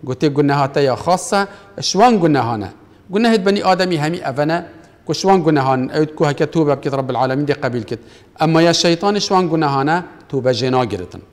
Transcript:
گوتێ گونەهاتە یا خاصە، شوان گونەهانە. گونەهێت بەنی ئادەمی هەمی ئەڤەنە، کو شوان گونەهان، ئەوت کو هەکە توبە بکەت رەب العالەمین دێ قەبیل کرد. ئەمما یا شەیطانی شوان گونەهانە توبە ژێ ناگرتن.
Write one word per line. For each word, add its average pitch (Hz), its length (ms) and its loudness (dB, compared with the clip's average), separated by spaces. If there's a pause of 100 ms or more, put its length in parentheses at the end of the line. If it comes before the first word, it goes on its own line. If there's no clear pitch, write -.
گوتێ 127 200 -2 (100)
گونەهاتە 143 520 2
یا 120 140 0
خاصە، 185 380 0 (480)
شوان 233 240 4 (100)
گونەهانە. 120 460 0 (440)
گونەهێت 226 340 2
بەنی 202 200 0
ئادەمی 185 360 0
هەمی 165 220 -4
ئەڤەنە، 147 320 -2 (480)
کو 160 140 -4
شوان 190 260 4
گونەهان، 135 360 2 (120)
ئەوت 151 240 0
کو - 140 2
هەکە 147 220 0
توبە 151 240 2
بکەت 139 220 -6
رەب 127 140 -4
العالەمین 131 360 0
دێ - 140 0
قەبیل 120 260 -4
کرد. 117 120 -8 (380)
ئەمما 160 280 4
یا 170 140 4
شەیطانی 196 460 0
شوان 185 240 2
گونەهانە 151 460 0 (320)
توبە 127 300 0
ژێ 127 160 0
ناگرتن. 95 460 -4 (120)